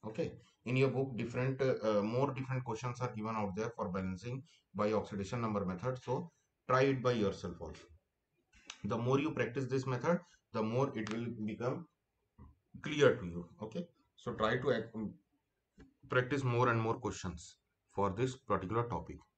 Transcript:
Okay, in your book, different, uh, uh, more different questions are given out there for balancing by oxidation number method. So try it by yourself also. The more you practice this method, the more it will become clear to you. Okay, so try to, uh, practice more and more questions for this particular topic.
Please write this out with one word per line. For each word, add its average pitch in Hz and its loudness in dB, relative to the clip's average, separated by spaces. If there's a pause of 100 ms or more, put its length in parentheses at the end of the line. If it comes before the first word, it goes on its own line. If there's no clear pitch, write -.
Okay, - -4 (340)
in 127 0
your 131 6
book, 131 -2
different, 127 -2
uh, 131 4 (100)
uh, 104 4
more 123 2
different 131 -4
questions 123 -6
are 123 -4
given 110 -4
out 101 -2
there 110 -2
for 101 -4
balancing 95 -4 (320)
by 104 2
oxidation 104 -2
number 104 0
method. 92 -2
So 147 -4 (360)
try 127 6
it 135 4
by 123 4
yourself 92 0
also. 78 -12 (1000)
The 117 0
more 127 2
you 156 0
practice 127 -2
this 131 -2
method, 135 2 (340)
the 113 0
more 123 2
it 107 -4
will 117 -2 (200)
become 127 -4 (960)
clear 147 6
to 95 -8
you. 87 -6 (160)
Okay, 92 -6 (300)
so - -8
try 110 0
to, 131 2
uh, 113 0 (1120)
practice 127 2
more 123 4
and 113 4
more 113 2
questions 92 -6 (380)
for 98 2
this 123 -2
particular 98 0
topic. 82 -4 (220)